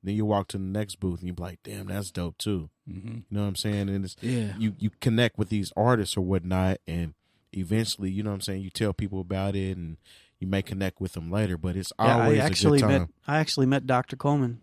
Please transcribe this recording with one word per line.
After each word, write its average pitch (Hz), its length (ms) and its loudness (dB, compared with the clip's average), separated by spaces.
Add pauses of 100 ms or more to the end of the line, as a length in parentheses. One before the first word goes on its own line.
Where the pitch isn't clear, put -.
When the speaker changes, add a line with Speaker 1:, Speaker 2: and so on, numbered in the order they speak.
Speaker 1:
then 98 120 -2
you 107 120 2
walk 101 220 2
to 101 100 -6
the 95 60 -4
next 98 320 -4
booth, 87 240 -4
and 90 80 -8
you're 87 80 -6
like, 87 260 -10
"Damn, 101 240 -12
that's 95 240 -6
dope 87 280 -6
too." 90 320 -2 (200)
Speaker 2:
Mm-hmm. 95 180 -10
Speaker 1:
You 113 220 -10
know 104 120 -2
what 101 60 0
I'm 95 80 -4
saying? 101 320 -2
And 98 160 -2
it's, 92 160 -10
Speaker 3:
Yeah. 113 380 -2
Speaker 1:
you, 110 200 0
you 107 120 0 (100)
connect 117 380 2
with 107 100 0
these 101 280 -2
artists 110 400 2
or 98 60 0
whatnot, 92 640 2
and 82 280 -4 (380)
eventually, 98 580 -2
you 98 120 -4
know 104 80 -2
what 101 60 -2
I'm 95 60 -8
saying, 95 200 -6
you 92 80 -8
tell 107 220 0
people 95 280 -4
about 95 360 -2
it, 95 200 -2
and 82 200 -8 (420)
you 95 80 -6
may 98 160 2
connect 95 380 -4
with 92 120 -4
them 82 180 -8
later, 95 260 0
but 87 200 -2
it's 95 220 -6
Speaker 4:
Yeah, 117 200 6
I - 60 4
Speaker 1:
always - 140 6
a - 40 4
Speaker 4:
actually 143 380 6
Speaker 1:
good 110 80 6
time. 92 140 6
Speaker 4:
met, 82 60 -2 (180)
I 147 120 2
actually 147 280 2
met 135 200 2
Doctor 127 300 0
Coleman 131 460 0